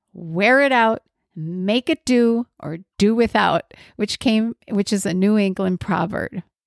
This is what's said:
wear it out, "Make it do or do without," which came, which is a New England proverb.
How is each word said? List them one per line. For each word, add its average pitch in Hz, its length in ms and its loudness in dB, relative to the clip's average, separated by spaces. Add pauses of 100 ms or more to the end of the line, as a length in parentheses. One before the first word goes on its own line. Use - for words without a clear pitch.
(120)
wear 185 500 2
it 277 100 2
out, 226 300 2 (380)
"Make 185 480 -2
it - 160 -4
do 240 440 2 (100)
or 156 200 -10 (200)
do 208 160 4
without," 208 580 0 (220)
which - 240 -6
came, 226 380 0 (120)
which 202 240 -2
is 202 140 -2
a 175 80 -2
New 202 240 2
England 190 400 -2
proverb. 180 640 -4 (240)